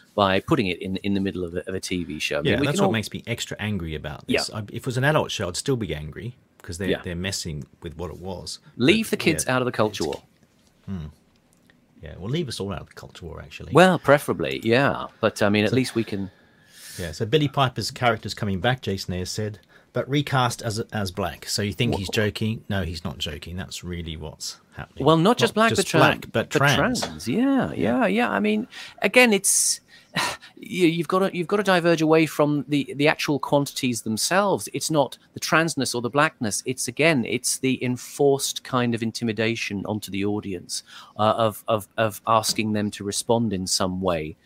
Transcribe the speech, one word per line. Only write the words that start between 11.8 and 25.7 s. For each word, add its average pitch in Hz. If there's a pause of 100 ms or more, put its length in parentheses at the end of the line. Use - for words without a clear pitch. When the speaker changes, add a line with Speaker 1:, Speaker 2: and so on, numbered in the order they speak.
Speaker 2:
Yeah, 78
well, 90
leave 151
us -
all 98
out 73
of 78
the -
culture -
war, 78
actually. 78
Speaker 1:
Well, 175
preferably, 85
yeah. 113 (140)
But, -
I 104
mean, 104
at 110
Speaker 2:
So 117
Speaker 1:
least 127
we 117
can 98 (680)
Speaker 2:
Yeah, 85
so 113
Billy 147
Piper's 127
character's 110
coming 98
back, 123
Jason 95
Ayres 90
said, 104 (340)
but -
recast 131
as, 110 (120)
as 104
black. 87
So -
you 101
think 110
he's 98
Speaker 1:
Wha- - (120)
Speaker 2:
joking? 110
No, 98
he's 82
not 78
joking. 80
That's -
really 85
what's - (180)
happening. -
Speaker 1:
Well, 156
not 196
just 226
Speaker 2:
Not 226
Speaker 1:
black, -
Speaker 2:
just 202